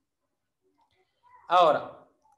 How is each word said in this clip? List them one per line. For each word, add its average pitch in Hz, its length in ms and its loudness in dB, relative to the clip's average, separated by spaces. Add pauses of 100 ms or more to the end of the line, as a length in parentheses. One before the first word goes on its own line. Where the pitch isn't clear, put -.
(1500)
Ahora, 165 600 -2 (300)